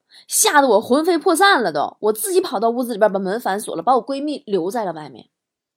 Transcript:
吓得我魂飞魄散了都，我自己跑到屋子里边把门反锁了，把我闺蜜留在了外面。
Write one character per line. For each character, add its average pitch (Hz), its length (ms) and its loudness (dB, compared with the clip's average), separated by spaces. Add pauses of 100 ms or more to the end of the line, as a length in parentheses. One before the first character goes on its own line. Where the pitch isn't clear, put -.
(280)
吓 330 320 2
得 269 80 4
我 202 100 6
魂 247 240 0
飞 339 140 2
魄 330 180 2
散 359 280 4
了 175 100 -2
都， 139 280 -4
我 214 120 2
自 359 220 -4
己 381 80 2
跑 247 180 -4
到 226 80 2
屋 240 140 -2
子 240 100 -6
里 202 60 -6
边 214 120 4
把 190 80 -4
门 196 220 -4
反 196 180 -4
锁 - 160 -10
了， 160 80 -6
把 262 140 4
我 233 80 -2
闺 277 180 -6
蜜 285 240 -6
留 190 240 -2
在 220 140 -4
了 175 80 -4
外 151 160 -14
面。 120 220 -20 (460)